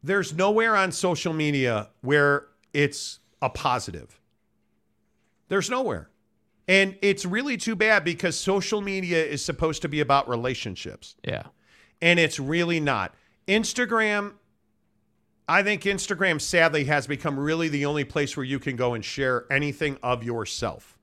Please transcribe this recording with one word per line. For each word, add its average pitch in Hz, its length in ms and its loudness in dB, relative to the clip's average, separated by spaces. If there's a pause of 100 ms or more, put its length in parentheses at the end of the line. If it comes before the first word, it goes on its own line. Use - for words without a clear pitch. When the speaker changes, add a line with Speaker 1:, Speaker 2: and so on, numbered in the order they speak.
Speaker 1:
there's 175 320 0
nowhere 214 420 4
on 190 160 2
social 175 400 -2
media 135 560 0 (140)
where 143 440 4 (280)
it's - 460 -2 (200)
a 135 80 0
positive. 110 720 -4 (1300)
There's 190 220 0
nowhere. 233 400 -4 (580)
And 190 340 4
it's 196 220 2
really 233 320 -2
too 220 180 -2
bad 214 300 2
because 170 340 -2
social 190 440 0
media 180 420 0
is 143 180 -6
supposed 160 400 -2
to 170 60 -4
be 147 120 -2
about 139 280 4
relationships. 117 960 -6
Speaker 2:
Yeah. - 200 -4 (560)
Speaker 1:
And 175 180 4
it's 156 220 2
really 165 400 0
not. 123 340 0 (320)
Instagram, 214 840 0 (1160)
I 180 140 4
think 202 200 0
Instagram, 190 580 0
sadly, 165 440 4
has 139 220 0
become 139 320 -4
really 160 300 0
the 143 160 -2
only 147 200 0
place 143 320 -4
where 143 80 -4
you 135 140 -2
can 135 160 -4
go 123 200 0
and 110 100 -6
share 127 480 -2
anything 143 500 -2
of 123 220 -2
yourself. - 800 -6